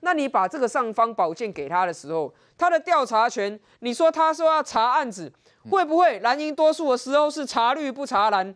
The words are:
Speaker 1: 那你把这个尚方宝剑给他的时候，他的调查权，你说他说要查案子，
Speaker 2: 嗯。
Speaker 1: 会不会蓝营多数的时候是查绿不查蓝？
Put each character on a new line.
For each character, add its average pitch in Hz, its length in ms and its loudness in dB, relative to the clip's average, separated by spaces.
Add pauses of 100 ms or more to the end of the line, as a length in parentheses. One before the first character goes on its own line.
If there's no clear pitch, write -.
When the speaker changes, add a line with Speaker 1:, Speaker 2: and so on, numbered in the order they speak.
Speaker 1:
那 359 120 -2
你 294 160 0
把 190 200 2
这 311 100 -8
个 254 80 0
尚 226 260 -4
方 226 220 0
宝 175 180 0
剑 208 200 -8
给 143 160 -10
他 180 180 0
的 170 80 -4
时 143 160 -16
候， 156 240 -4 (240)
他 349 100 2
的 339 120 4
调 311 260 0
查 226 240 2
权， 208 280 -4 (200)
你 240 160 -6
说 320 160 4
他 320 240 2
说 320 120 0
要 311 140 4
查 247 300 0
案 277 180 0
子， 180 240 -12 (320)
Speaker 2:
嗯。 - 60 -16
Speaker 1:
会 381 140 2
不 311 120 0
会 330 220 4
蓝 240 200 0
营 302 140 -4
多 311 200 4
数 311 180 -2
的 247 80 2
时 262 180 -2
候 302 140 4
是 294 160 -6
查 240 260 0
绿 285 200 -4
不 277 120 -10
查 220 260 0
蓝？ 190 260 0